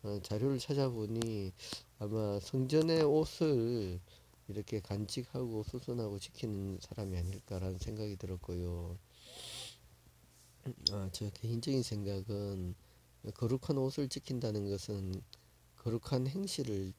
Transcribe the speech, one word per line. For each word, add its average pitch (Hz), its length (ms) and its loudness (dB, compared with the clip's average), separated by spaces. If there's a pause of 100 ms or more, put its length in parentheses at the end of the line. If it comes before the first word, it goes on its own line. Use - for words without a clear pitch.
어, 104 200 -2
자료를 127 360 2
찾아보니 113 920 0 (460)
아마 104 420 2
성전의 156 640 6
옷을 120 960 4 (480)
이렇게 104 320 -2
간직하고 110 800 -2
수선하고 117 560 -2
지키는 98 640 -4
사람이 95 360 -4
아닐까라는 92 640 -2
생각이 107 380 -4
들었고요. 87 840 -4 (1900)
아, 98 200 -2
저 104 180 -2
개인적인 117 520 0
생각은 101 920 -2 (600)
거룩한 127 440 2
옷을 135 320 2
지킨다는 110 580 0
것은 98 540 -2 (540)
거룩한 123 500 0
행실을 127 720 -2